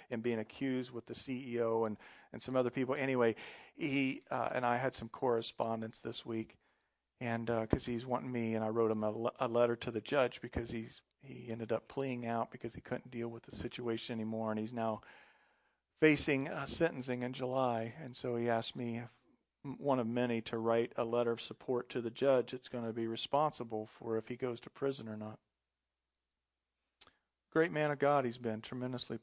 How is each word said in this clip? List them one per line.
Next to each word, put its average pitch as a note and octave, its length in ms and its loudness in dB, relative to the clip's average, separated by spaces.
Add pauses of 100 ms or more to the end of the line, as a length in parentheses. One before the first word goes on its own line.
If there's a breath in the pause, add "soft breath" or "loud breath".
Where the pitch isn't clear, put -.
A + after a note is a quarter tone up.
(100)
in A#2 100 -2
being A#2 200 2
accused B2+ 500 -2
with A#2 160 -10
the A#2 80 -10
C B2+ 400 -8
E A#2 80 2
O A2+ 220 4
and, G#2+ 120 0 (360 loud breath)
and A#2+ 100 -10
some B2+ 140 -2
other B2 140 4
people. C3 260 0
Anyway, B2+ 400 4 (380 loud breath)
he, C#3 560 0
uh, B2+ 220 0
and B2+ 140 0
I A#2+ 100 4
had C3 180 0
some A#2 140 -8
correspondence A2+ 920 -2
this - 260 -8
week A2+ 300 -4 (640)
and, A#2 280 -2
uh, A2+ 180 2
'cause C3 200 2
he's A#2+ 180 -4
wanting C3 260 -2
me A2+ 240 0
and A2 100 0
I G#2+ 40 0
wrote A2 220 4
him A2 120 2
a G#2+ 80 2
le-, A2+ 300 -2
a B2+ 80 0
letter A#2 280 4
to - 140 -6
the A2+ 100 -4
judge C3 400 0
because A#2+ 300 -6
he's, A#2+ 300 -8 (200)
he B2 300 -12
ended A2+ 220 -4
up - 160 -2
pleading B2+ 380 -4
out A#2 240 -2
because - 240 -10
he - 60 -10
couldn't - 300 -8
deal A#2+ 180 -6
with A#2 160 -10
the - 120 -14
situation A#2+ 580 -4
anymore A2 360 -2
and G#2+ 100 0
he's A2+ 120 -4
now A2+ 280 0 (1000 loud breath)
facing, D3 480 6
uh, C#3 180 -4
sentencing B2+ 560 0
in B2 100 -4
July. B2+ 720 0
And B2 140 -12
so B2 180 -2
he A#2 160 2
asked A2+ 240 2
me A#2 240 -4
if A2+ 120 -10 (540)
m-, C#3 140 -8
one C3+ 220 2
of A2+ 60 0
many A#2+ 360 2
to A#2 160 -4
write A#2 380 4
a B2 80 0
letter A#2 260 2
of A2+ 100 0
support - 500 -4
to B2+ 100 -2
the A#2 100 -2
judge C3 400 4
that's - 180 -10
gonna A#2 240 -4
be A2+ 140 -2
responsible A2+ 800 0
for A2+ 320 -2
if A2 80 -4
he B2 80 -6
goes A#2+ 260 -2
to - 100 -16
prison C3+ 380 -2
or G#2+ 80 -6
not. G#2+ 220 -8 (2250 loud breath)
Great E3 180 6
man D3+ 220 2
of C#3 80 -2
God C#3 240 6
he's A#2+ 140 -2
been, A2 220 -2
tremendously B2 640 -6